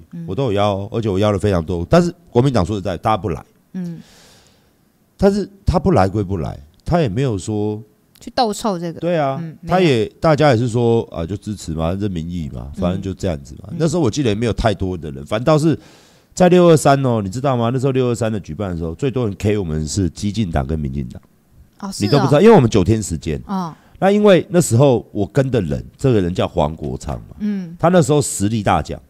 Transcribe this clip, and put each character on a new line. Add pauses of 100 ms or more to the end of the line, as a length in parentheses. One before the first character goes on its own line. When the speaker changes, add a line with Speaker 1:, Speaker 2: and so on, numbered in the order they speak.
(120)
Speaker 1:
嗯。
Speaker 2:
我
都
有
邀，
而
且
我
邀
了
非
常
多，
但
是 (160)
国
民
党
说
实
在，
大
家
不
来。 (300)
Speaker 1:
嗯。 (1200)
Speaker 2:
但
是 (200)
他
不
来
归
不
来， (240)
他
也
没
有
说 (400)
Speaker 1:
去
斗
臭
这
个。
Speaker 2:
对
啊，
Speaker 1:
嗯，
没
有。
Speaker 2:
他
也， (120)
大
家
也
是
说， (100)
啊，
就
支
持
嘛，
认
民
意
嘛，
Speaker 1:
嗯。
Speaker 2:
反
正
就
这
样
子
嘛。
Speaker 1:
嗯。
Speaker 2:
那
时
候
我
记
得
也
没
有
太
多
的
人，
反
倒
是 (540)
在
六
二
三
哦，
你
知
道
吗？
那
时
候
六
二
三
的
举
办
的
时
候，
最
多
人
K
我
们
是
激
进
党
跟
民
进
党。 (600)
Speaker 1:
哦，
是
哦。
Speaker 2:
你
都
不
知
道，
因
为
我
们
九
天
时
间。
Speaker 1:
哦。 (240)
Speaker 2:
那
因
为
那
时
候
我
跟
的
人， (140)
这
个
人
叫
黄
国
昌 (120)
嘛，
Speaker 1:
嗯。
Speaker 2:
他
那
时
候
实
力
大
涨 (120)